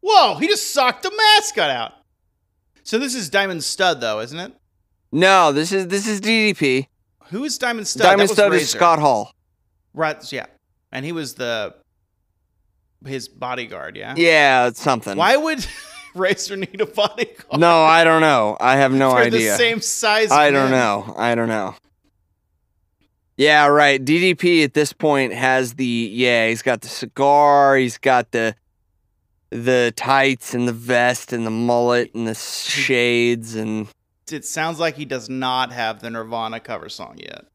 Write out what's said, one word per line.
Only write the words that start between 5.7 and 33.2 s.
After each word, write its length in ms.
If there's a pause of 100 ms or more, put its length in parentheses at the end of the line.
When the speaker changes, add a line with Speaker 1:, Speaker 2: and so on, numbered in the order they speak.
Speaker 2:
is, 160
this 200
is 140
D 260
D 80
P. 340 (400)
Speaker 1:
Who 140
is 140
Diamond 300
Stud? 160
Speaker 2:
Diamond 160
Speaker 1:
That 40
was 80
Speaker 2:
Stud 220
is 80
Speaker 1:
Razor. 160
Speaker 2:
Scott 220
Hall. 320 (600)
Speaker 1:
Right, 380
yeah. 160 (440)
And 140
he 60
was 240
the, 400 (1300)
his 220
bodyguard, 680
yeah? 220
Speaker 2:
Yeah, 500
it's 140
something. 360
Speaker 1:
Why 200
would 280 (260)
<laughs> 240
Razor 420
need 240
a 40
bodyguard? 720
Speaker 2:
No, 240
I 200
don't 180
know. 380
I 180
have 160
no 180
Speaker 1:
They're 140
Speaker 2:
idea. 260
Speaker 1:
the 60
same 240
size 500
Speaker 2:
I 200
don't 200
Speaker 1:
men. 80
Speaker 2:
know. 380
I 180
don't 140
know. 260 (1600)
Yeah, 300
right. 360
D 160
D 160
P 280
at 100
this 180
point 400
has 440
the, 100
yeah, 640
he's 140
got 180
the 80
cigar, 880
he's 200
got 340
the, 240 (960)
the 440
tights 580
and 140
the 60
vest 580
and 140
the 60
mullet 640
and 120
the 60
shades 1200